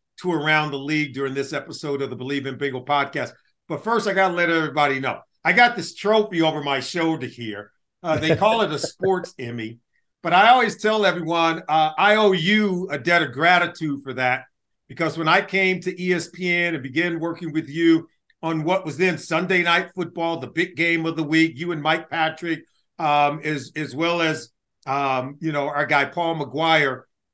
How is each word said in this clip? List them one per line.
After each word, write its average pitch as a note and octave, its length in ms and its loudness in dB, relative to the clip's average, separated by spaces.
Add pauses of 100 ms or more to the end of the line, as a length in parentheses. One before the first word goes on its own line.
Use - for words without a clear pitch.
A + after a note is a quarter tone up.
(160)
tour F3 200 -2
around D3+ 340 2
the C#3 60 -4
league D3 360 -2
during C3+ 200 -4
this C3+ 200 -4
episode D3+ 480 -6
of C3 80 -4
the A2+ 80 -10
Believe C3+ 280 -6
in C3 120 -8
Bengal B2+ 260 -6
podcast. C#3 480 -2 (380)
But D#3 160 -8
first, A3 240 0
I G3 40 0
gotta F#3 200 2
let E3+ 160 2
everybody D3 500 0
know. C3 220 -4 (240)
I F3 80 4
got A#3+ 240 6
this - 180 -10
trophy G#3 460 2
over D3+ 200 0
my C#3 200 -2
shoulder D#3+ 460 -2
here. G#2 440 -12 (320)
Uh, F3 140 0
they D#3+ 180 2
call A3 280 2
it D#3 80 0
a D3+ 60 -2
sports F#3 580 -2
<laughs> - 40 -14
Emmy, A#2 400 -8 (420)
but E3 120 0
I G3+ 160 8
always A#3+ 320 4
tell G#3+ 240 2
everyone, E3 640 0
uh, D#3 280 2
I G#3 200 6
owe G#3 160 4
you F#3 580 0
a D3 80 -4
debt E3+ 220 2
of C#3 100 -2
gratitude D#3+ 720 0
for C3+ 120 -10
that, B2+ 280 0 (440)
because D#3+ 300 -4
when D#3+ 120 0
I F#3 120 6
came F#3+ 400 0
to F3+ 220 -6
E F3+ 80 0
S E3+ 160 -2
P F3+ 260 -4
N F3 200 0
and C3+ 100 -6
began D#3+ 380 -2
working E3 320 -6
with D#3 160 -4
you E3 400 2 (340)
on D#3+ 220 -2
what F#3 180 0
was C#3+ 140 -8
then F3+ 200 2
Sunday F3+ 460 0
Night F3 320 0
Football, E3+ 440 -4
the B2+ 80 -10
big F3 280 -4
game E3 300 0
of E3 100 -4
the D#3+ 80 -4
week, D#3+ 320 2
you F3 160 -6
and D#3 100 -6
Mike D#3+ 280 -2
Patrick, D#3+ 560 -4 (340)
um, D3 420 2
as, D3 360 -6
as C#3+ 180 -8
well E3+ 260 -2
as, D#3+ 280 -2 (360)
um, C3+ 540 -4
you D#3+ 140 -4
know, C#3+ 160 -2
our D3 160 -2
guy C#3+ 180 2
Paul E3 320 -4
McGuire, D3+ 680 0 (300)